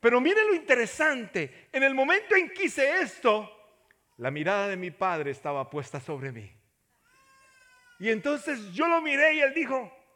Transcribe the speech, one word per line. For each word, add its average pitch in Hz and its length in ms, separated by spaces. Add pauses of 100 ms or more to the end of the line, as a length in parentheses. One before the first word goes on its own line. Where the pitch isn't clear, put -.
Pero 233 200
mire 415 260
lo 415 80
interesante, 247 1160
en 269 100
el 269 120
momento 359 420
en 359 140
que 381 140
hice 294 360
esto, 214 500 (680)
la 120 120
mirada 190 380
de 196 80
mi 180 140
padre 156 420
estaba 135 360
puesta 147 320
sobre 135 320
mí. 107 180 (1500)
Y 196 100
entonces 240 640
yo 277 160
lo 330 140
miré 302 320
y 311 60
él 269 120
dijo, 262 400 (240)